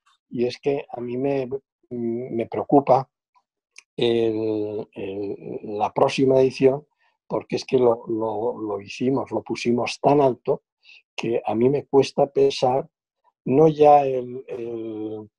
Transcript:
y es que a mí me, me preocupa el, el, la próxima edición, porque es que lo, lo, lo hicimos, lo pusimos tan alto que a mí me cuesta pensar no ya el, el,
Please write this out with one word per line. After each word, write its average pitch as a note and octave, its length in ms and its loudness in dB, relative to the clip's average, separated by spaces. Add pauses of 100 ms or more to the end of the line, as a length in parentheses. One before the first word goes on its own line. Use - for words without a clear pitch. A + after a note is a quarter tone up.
(300)
y A#2+ 160 -2
es B2 140 -4
que C#3+ 300 -4
a - 100 -12
mí A#2+ 180 -8
me, C3+ 300 -2 (420)
me A#2 580 -6
preocupa C3+ 640 2 (840)
el, A2 960 -2
el, G2+ 840 -10
la G#2 160 -2
próxima C3+ 480 2
edición, C3 440 2 (420)
porque A#2 300 -6
es - 80 -8
que C3+ 120 0
lo, A#2+ 300 2
lo, A2 520 -4
lo G#2 220 -6
hicimos, B2+ 500 -4
lo A2+ 120 -4
pusimos A#2+ 560 -4
tan C#3+ 200 2
alto C3+ 440 0 (520)
que A#2 300 -4
a G#2+ 80 -2
mí A#2 160 4
me C#3+ 160 0
cuesta C#3 460 2
pensar C#3 580 0 (560)
no C#3 220 6
ya D3 360 6
el, B2+ 440 -4
el, A2+ 920 -10